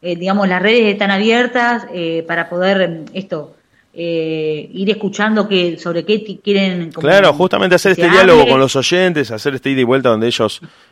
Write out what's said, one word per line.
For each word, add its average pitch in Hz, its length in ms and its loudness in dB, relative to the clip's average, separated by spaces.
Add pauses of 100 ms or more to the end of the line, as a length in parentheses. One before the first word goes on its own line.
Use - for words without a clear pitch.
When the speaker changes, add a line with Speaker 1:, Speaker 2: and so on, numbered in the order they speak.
Speaker 1:
eh, 175 140 -6
digamos, 190 320 -2
las 180 140 0
redes 214 320 2
están 202 180 -2
abiertas, 240 840 0
eh, 165 340 -6
para 170 220 -6
poder, 190 320 0
em, 165 320 -4
esto, 165 420 -12 (380)
eh, 160 800 -6
ir 190 160 -4
escuchando 208 600 -2
que, 175 280 0
sobre 170 280 -6
qué 214 140 0
ti-, 208 220 -14
quieren 185 520 -2
como 160 140 -6
Speaker 2:
Claro, 180 260 6
justamente 180 420 2
hacer 180 200 2
Speaker 1:
que 170 80 -2
Speaker 2:
este 170 60 4
Speaker 1:
se 190 80 4
Speaker 2:
diálogo 175 240 8
Speaker 1:
hable. 135 100 4
Speaker 2:
con 131 100 4
los 135 160 0
oyentes, 160 540 0
hacer 131 240 -4
este 139 160 -4
ida 131 100 0
y - 20 4
vuelta 127 260 2
donde 113 180 2
ellos, 113 340 -2 (300)